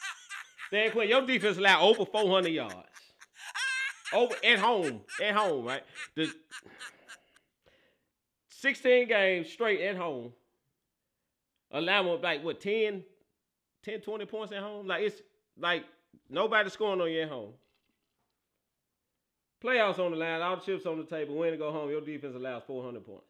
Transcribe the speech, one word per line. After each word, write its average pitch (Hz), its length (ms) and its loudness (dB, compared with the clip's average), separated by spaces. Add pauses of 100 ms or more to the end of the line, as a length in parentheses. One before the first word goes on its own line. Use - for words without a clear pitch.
(720)
Dan 214 200 2
Quinn, 214 180 2
your 254 160 4
defense 208 320 0
allowed 190 240 6
over 208 240 8
four 214 240 2
hundred 180 200 4
yards. 120 260 -2 (1400)
Over 233 300 2
at 220 160 4
home. 185 420 0 (200)
At 208 120 0
home, 170 320 0
right? 131 180 -6 (320)
The 160 140 -2 (2250)
sixteen 247 600 4
games 190 420 2
straight 214 320 0
at 190 160 -2
home. 127 360 -6 (1400)
Allowing, 175 520 0
like, 160 240 -2
what, - 160 -4
ten, 208 420 0 (800)
ten, 214 160 -10
twenty 208 260 -8
points 214 280 -10
at 196 100 -8
home? 208 240 -12
Like, 180 160 0
it's, 208 180 -4 (380)
like, 170 240 0 (460)
nobody 202 400 2
scoring 196 320 0
on 165 100 0
you 160 120 0
at 156 40 -4
home. 117 240 -10 (2000)
Playoffs 220 380 2
on 175 120 2
the 160 60 -2
line, 165 240 -2
all 180 140 0
the 180 60 -6
chips 190 240 -4
on 160 120 -2
the 156 60 -6
table, 151 320 -6
win 165 140 0
and 160 100 -2
go 151 140 -2
home, 151 160 -4
your 151 100 -2
defense 143 360 -8
allows 123 300 -8
four 131 200 -8
hundred 117 200 -12
points. 98 240 -20